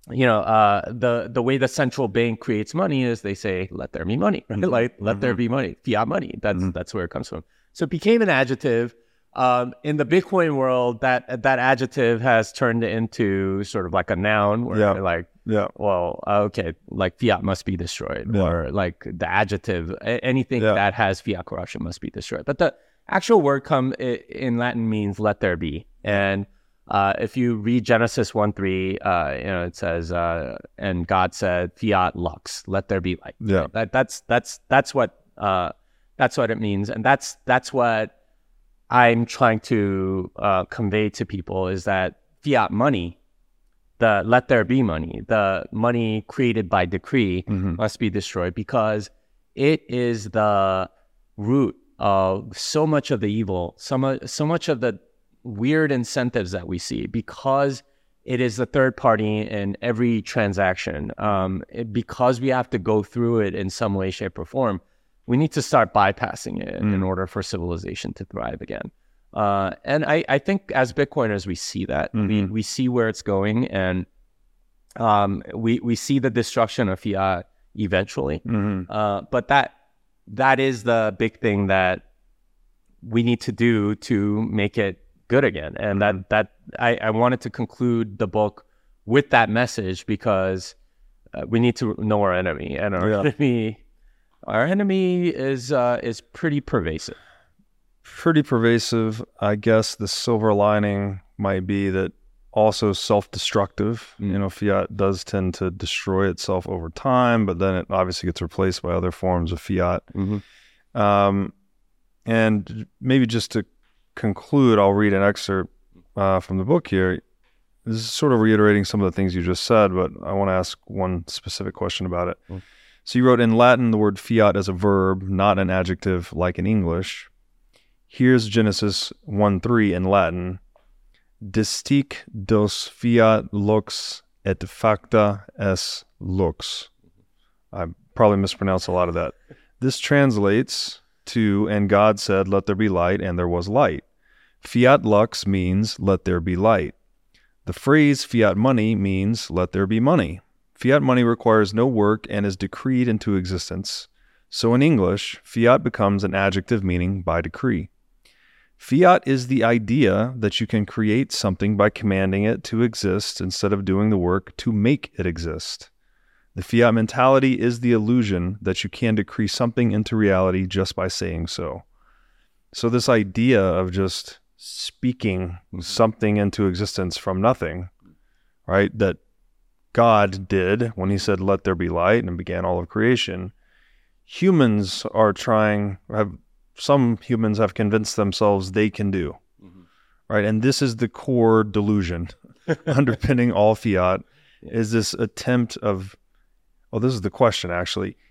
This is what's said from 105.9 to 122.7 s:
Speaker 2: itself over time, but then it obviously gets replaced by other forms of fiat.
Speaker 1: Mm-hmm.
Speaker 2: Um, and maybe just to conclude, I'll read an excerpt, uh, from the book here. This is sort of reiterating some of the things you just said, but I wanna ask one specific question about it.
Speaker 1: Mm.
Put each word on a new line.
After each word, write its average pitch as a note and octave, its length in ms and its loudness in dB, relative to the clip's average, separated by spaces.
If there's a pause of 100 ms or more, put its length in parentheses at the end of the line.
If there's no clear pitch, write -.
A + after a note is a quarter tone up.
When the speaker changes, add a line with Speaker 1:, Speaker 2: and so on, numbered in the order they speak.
Speaker 2:
itself F2+ 400 -4
over E2 220 -8
time, A#2+ 560 2
but F2+ 120 -2
then F#2+ 160 0
it F2+ 140 -4
obviously F#2 380 -2
gets F2 160 -4
replaced F#2 400 -2
by F2 100 -4
other F2+ 180 -2
forms F2 400 -2
of E2+ 100 -6
fiat. F2+ 420 -2 (120)
Speaker 1:
Mm-hmm. - 840 -8
Speaker 2:
Um, G2+ 520 2 (760)
and A2 600 0 (140)
maybe B2+ 260 2
just A2+ 260 -2
to G#2+ 120 -2 (500)
conclude, A#2 640 2
I'll G2+ 140 6
read G2+ 220 2
an G2 80 2
excerpt, G2 500 0 (440)
uh, F#2+ 240 2
from F#2+ 180 -4
the F#2+ 60 -2
book D#3+ 240 0
here. F#2 340 0 (640)
This A2+ 100 -4
is A2+ 160 -8
sort D3 200 2
of A#2 80 4
reiterating G#2 440 4
some G#2 160 -2
of F#2+ 100 2
the - 60 -8
things F#2+ 180 -2
you F2+ 80 -2
just F2+ 220 -2
said, G#2 300 4
but F2+ 160 0 (140)
I F2+ 80 -6
wanna G2 200 -2
ask F#2 320 -4
one F#2 420 -6
specific - 480 -10
question F#2 320 -6
about F2 220 -4
it. - 100 -8 (120)
Speaker 1:
Mm. F#2 120 -14 (440)